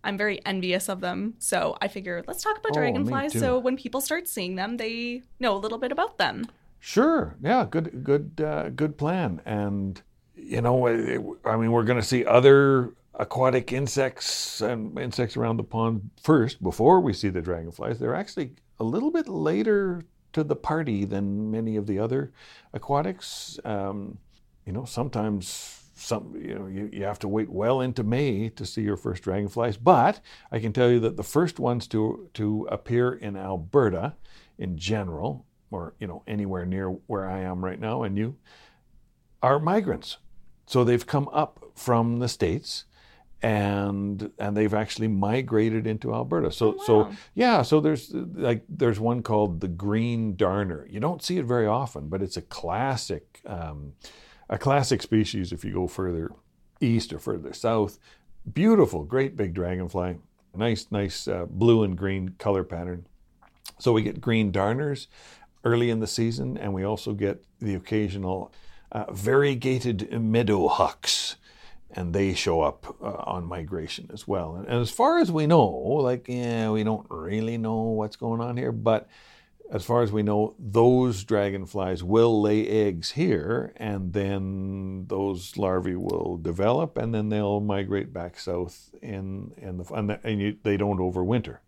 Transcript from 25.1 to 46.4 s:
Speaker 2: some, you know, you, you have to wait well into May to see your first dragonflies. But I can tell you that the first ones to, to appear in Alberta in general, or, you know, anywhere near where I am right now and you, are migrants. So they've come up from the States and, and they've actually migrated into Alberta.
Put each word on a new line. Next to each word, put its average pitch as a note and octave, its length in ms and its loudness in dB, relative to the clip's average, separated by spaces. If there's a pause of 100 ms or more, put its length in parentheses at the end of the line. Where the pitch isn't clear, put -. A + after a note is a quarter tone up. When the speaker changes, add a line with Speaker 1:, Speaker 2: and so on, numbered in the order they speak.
Speaker 2:
some, - 400 -8
you G2+ 240 -10
know, G2 80 -10
you, G2 260 -8
you G2 120 -6
have G#2 160 -6
to G2+ 80 -6
wait G#2+ 220 -2
well A#2 320 0
into B2+ 200 -2
May A2+ 460 0
to G2+ 180 -10
see - 160 -6
your G2+ 140 0
first G2+ 260 -6
dragonflies. G2+ 540 -2
But B2 440 6 (300)
I A#2 80 -4
can A2 140 -4
tell B2 180 6
you A#2+ 100 8
that A2 160 0
the G#2 60 -8
first E3 380 0
ones B2 280 0
to, A2+ 460 -2
to G#2+ 380 -2
appear A#2+ 400 0
in G2+ 240 -8
Alberta F#2+ 800 0 (440)
in F2+ 180 -6
general, F#2 720 -4 (240)
or, F2 300 -10
you G#2+ 80 -8
know, - 180 -12
anywhere F#2+ 400 -4
near F#2+ 220 -4
where F#2+ 400 -6
I F#2+ 140 -6
am F#2 220 -6
right F#2 140 -6
now A2+ 240 -4
and G2+ 160 -2
you, A#2 180 -4 (1040)
are C3+ 180 6
migrants. F3+ 560 0 (500)
So B2+ 180 4
they've A#2+ 220 2
come C#3+ 260 0
up - 320 -2 (100)
from A#2 460 2
the B2 80 0
States - 560 -2 (580)
and, G2+ 960 -2
and G2+ 180 -2
they've G#2+ 180 4
actually A2 340 0
migrated A2 800 2
into A2 280 -2
Alberta. B2+ 380 0